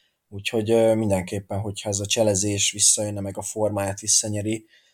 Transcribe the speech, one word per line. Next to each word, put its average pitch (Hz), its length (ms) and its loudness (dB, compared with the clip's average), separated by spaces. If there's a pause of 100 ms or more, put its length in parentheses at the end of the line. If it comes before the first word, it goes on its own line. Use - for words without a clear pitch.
(280)
Úgyhogy, 104 420 -2
ö, 113 240 6
mindenképpen, 98 640 -2
hogyha 104 280 -6
ez 101 100 0
a 101 80 -4
cselezés 101 640 2
visszajönne, 104 480 0
meg 98 180 -8
a 101 40 -6
formáját 101 580 -2
visszanyeri, 107 640 -2 (280)